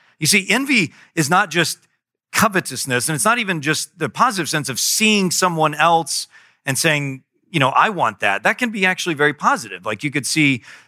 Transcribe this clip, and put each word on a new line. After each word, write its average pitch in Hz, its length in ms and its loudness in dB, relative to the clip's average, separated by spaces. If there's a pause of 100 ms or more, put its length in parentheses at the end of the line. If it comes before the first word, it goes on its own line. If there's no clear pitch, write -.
(180)
You 156 80 -4
see, 190 220 2
envy 240 440 0 (220)
is 147 140 0
not 180 220 2
just 160 280 -2 (540)
covetousness, 151 760 0
and 156 80 -2
it's - 80 -4
not 233 140 4
even 190 220 -4
just 147 380 -4
the 160 100 -2
positive 202 400 0
sense - 200 -2
of 123 100 -6
seeing 208 540 2
someone 160 420 0
else 165 540 0 (360)
and 135 140 -2
saying, 143 460 -2 (260)
you 170 80 -2
know, 135 120 4
"I 139 180 4
want 135 320 -2
that." 101 240 -2
That 214 120 2
can 247 140 -4
be 190 160 -2
actually 180 280 -2
very 143 200 2
positive. 117 500 -2
Like, 107 200 -6
you 139 80 -4
could 127 140 -6
see 139 360 2 (260)